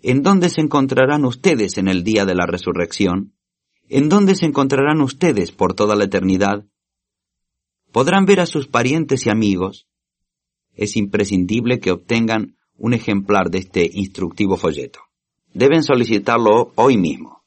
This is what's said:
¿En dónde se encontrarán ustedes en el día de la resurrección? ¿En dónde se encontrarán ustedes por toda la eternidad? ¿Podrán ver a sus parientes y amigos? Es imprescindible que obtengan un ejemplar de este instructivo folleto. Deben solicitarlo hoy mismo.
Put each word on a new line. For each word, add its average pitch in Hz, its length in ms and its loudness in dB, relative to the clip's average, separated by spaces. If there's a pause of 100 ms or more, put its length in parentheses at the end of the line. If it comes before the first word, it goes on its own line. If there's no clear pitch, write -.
¿En 131 180 0
dónde 180 280 2
se 160 120 -2
encontrarán 143 640 0
ustedes 120 540 -2
en 95 80 0
el 92 160 0
día 104 200 0
de 95 120 -2
la 90 100 0
resurrección? 90 880 -4 (560)
¿En 143 200 0
dónde 190 260 4
se 170 100 -2
encontrarán 139 560 0
ustedes 127 500 -2
por 92 220 -2
toda 104 220 0
la 104 80 2
eternidad? 98 640 0 (1200)
¿Podrán 180 360 2
ver 190 120 6
a 175 60 2
sus 147 220 -6
parientes 131 580 0
y 113 60 2
amigos? 95 560 -2 (880)
Es 104 220 -6
imprescindible 104 840 -2
que 92 120 -4
obtengan 110 640 -2 (180)
un 113 180 -2
ejemplar 101 560 0
de 92 80 -4
este 92 340 -2
instructivo 95 640 -4
folleto. 73 440 -6 (560)
Deben 139 260 4
solicitarlo 117 920 2
hoy 123 220 4
mismo. - 500 -4